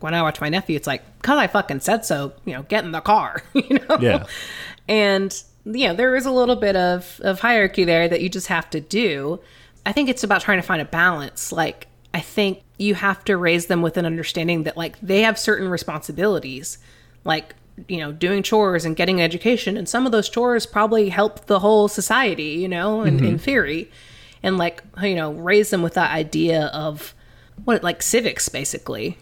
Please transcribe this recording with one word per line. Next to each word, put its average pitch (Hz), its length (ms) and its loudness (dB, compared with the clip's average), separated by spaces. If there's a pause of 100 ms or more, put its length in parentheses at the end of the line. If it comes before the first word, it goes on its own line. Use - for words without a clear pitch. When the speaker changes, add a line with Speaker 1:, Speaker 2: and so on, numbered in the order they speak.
Speaker 1:
when 160 120 -4
I 170 80 2
watch 156 180 -2
my 151 80 -2
nephew, 170 280 -2
it's - 100 -8
like, 139 160 -4 (180)
"'Cause 285 180 2
I 233 80 2
fucking 185 340 -2
said 220 260 0
so, 143 260 -2 (140)
you 139 80 -6
know, 131 80 -10
get 170 220 -2
in 165 80 -8
the 160 80 -6
car," 185 480 0
<laughs> - 40 -14
you 277 260 2
know? - 220 0
Speaker 2:
Yeah. 117 240 2 (640)
Speaker 1:
And, 196 540 2 (220)
you 233 240 0
know, 170 60 -2
there 254 220 2
is 262 100 -2
a 269 40 0
little 247 260 4
bit 202 200 2
of, 180 460 0
of 190 180 -2
hierarchy 208 440 2
there 170 240 4
that 170 140 0
you 185 60 -2
just 185 180 -6
have 165 240 -4
to 156 100 -6
do. 165 580 -2 (480)
I 202 60 -2
think 202 160 0
it's 247 160 -2
about 196 160 2
trying 196 180 2
to 170 80 -4
find 175 140 -2
a 143 60 -6
balance. 165 680 -2
Like, - 340 -4 (280)
I 170 60 -2
think 196 420 -2 (160)
you 202 160 0
have 196 320 0
to 202 100 2
raise 170 300 2
them 170 160 2
with 160 160 -2
an 170 80 0
understanding 165 580 -2
that, 156 120 -6
like, 165 240 -8
they 190 220 2
have 220 160 2
certain 190 300 0
responsibilities, 156 1120 -4 (460)
like, 160 300 -4 (340)
you 180 100 -4
know, 147 140 -6
doing 180 300 0
chores 196 420 2
and 160 120 -2
getting 180 240 2
an 165 40 4
education. 196 520 0
And 196 120 -6
some 247 160 0
of 254 80 0
those 214 160 2
chores 240 380 0
probably 214 420 2
help 202 380 -2
the 196 140 4
whole 208 280 6
society, 208 560 0 (160)
you 185 80 -4
know, 196 340 -2
in, 143 180 4
in 135 40 4
Speaker 2:
Mm-hmm. 170 120 2
Speaker 1:
theory. 165 540 -2 (520)
And, 190 160 0
like, 170 240 -2 (200)
you 196 120 0
know, 156 180 -2
raise 185 380 4
them 180 120 2
with 170 120 0
that 170 160 2
idea 156 560 0
of 151 480 -8 (500)
what, 226 200 2
like, 175 180 -2
civics, - 480 0
basically, 123 720 -6